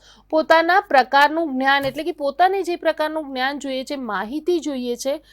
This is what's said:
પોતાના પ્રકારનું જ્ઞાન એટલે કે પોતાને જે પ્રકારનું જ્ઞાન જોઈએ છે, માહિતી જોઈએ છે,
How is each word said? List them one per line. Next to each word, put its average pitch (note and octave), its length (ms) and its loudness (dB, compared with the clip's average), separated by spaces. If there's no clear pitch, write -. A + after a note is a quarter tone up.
પોતાના E4 500 4
પ્રકારનું C#4+ 720 4
જ્ઞાન C4+ 320 0
એટલે C#4 200 -6
કે E4+ 80 -6
પોતાને F4 500 0
જે E4+ 140 -4
પ્રકારનું D#4 520 -4
જ્ઞાન C4+ 300 -4
જોઈએ C4 260 -6
છે, C#4+ 120 -8
માહિતી C4 640 -4
જોઈએ B3 360 -6
છે, C#4 360 -6